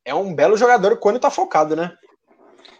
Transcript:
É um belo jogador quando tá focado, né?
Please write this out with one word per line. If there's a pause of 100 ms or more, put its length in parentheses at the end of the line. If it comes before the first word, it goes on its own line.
É
um
belo
jogador
quando
tá
focado,
né? (840)